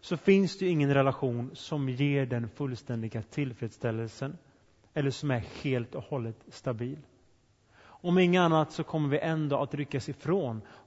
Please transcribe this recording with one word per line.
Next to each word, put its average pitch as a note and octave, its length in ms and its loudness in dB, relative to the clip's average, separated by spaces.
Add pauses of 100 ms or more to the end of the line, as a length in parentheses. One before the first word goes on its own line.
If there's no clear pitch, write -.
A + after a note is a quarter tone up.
så - 160 -4
finns G3 420 4
det F#3+ 60 -2
ju F3+ 60 2
ingen D3 240 4
relation C3+ 600 2
som C#3+ 340 -4
ger C#3 380 0
den A#2 220 -4
fullständiga A#2 720 -6
tillfredsställelsen A#2 1160 -6 (560)
eller C#3 160 0
som C#3+ 200 -4
är A#2 140 0 (180)
helt B2+ 320 -2
och - 100 -10
hållet A#2 320 -6 (120)
stabil. B2 500 -6 (840)
Om - 360 0
inget F3+ 220 6
annat D#3+ 320 4
så E3+ 120 -6
kommer D3+ 240 0
vi C#3+ 100 2
ändå D#3 400 0
att C#3 160 -2
ryckas C#3+ 340 -4
ifrån C#3+ 540 -2 (240)